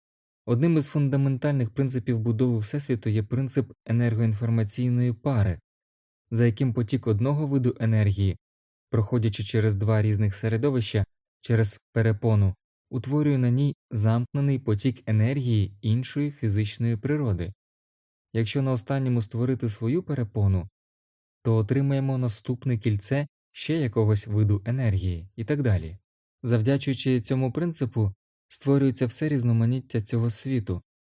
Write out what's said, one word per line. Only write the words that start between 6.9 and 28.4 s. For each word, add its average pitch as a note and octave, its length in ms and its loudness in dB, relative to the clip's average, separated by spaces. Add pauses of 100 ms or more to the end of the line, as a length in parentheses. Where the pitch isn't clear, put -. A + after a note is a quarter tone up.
одного C3+ 400 0
виду C3 340 0
енергії, G2+ 580 2 (520)
проходячи A2 540 0
через G#2+ 320 0
два G#2+ 260 2
різних G#2 320 2
середовища, A2+ 680 0 (360)
через A2 400 0 (120)
перепону, G#2+ 600 2 (360)
утворює C#3 480 0
на B2 120 2
ній C#3 240 2 (160)
замкнений B2 680 0
потік A2+ 480 -2
енергії A2 760 0
іншої C3 500 -2
фізичної A2 680 -2
природи. G#2 560 -2 (800)
Якщо A2+ 300 -2
на C3 100 0
останньому B2+ 500 -2
створити A#2+ 460 -2
свою A#2 340 -2
перепону, G2+ 680 -2 (720)
то A2+ 140 2
отримаємо C3+ 640 0
наступне B2 600 -4
кільце A#2+ 480 -2 (260)
ще - 280 -4
якогось A2 460 0
виду G#2 380 2
енергії F#2+ 720 -2
і A#2 80 -8
так D3 180 -2
далі. F2+ 360 0 (440)
Завдячуючи B2+ 800 0
цьому C3 320 -2
принципу, B2+ 600 -2 (360)